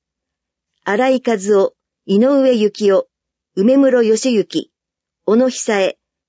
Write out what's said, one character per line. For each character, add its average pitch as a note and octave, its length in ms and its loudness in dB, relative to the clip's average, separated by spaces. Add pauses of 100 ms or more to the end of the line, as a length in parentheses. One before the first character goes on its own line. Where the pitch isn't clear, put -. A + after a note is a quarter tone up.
(840)
新 A#3 260 -2
井 C4 140 0
和 A#3 120 -2
夫、 G3 400 0 (300)
井 G3 140 0
上 C4 340 2
幸 G#3 320 -2
雄、 F#3+ 220 0 (480)
梅 A#3 220 2
室 B3+ 260 2
義 A3 300 0
行、 F3 380 -4 (540)
小 G#3 100 0
野 B3+ 140 0
久 A3 300 -6
恵、 F#3 200 -4 (300)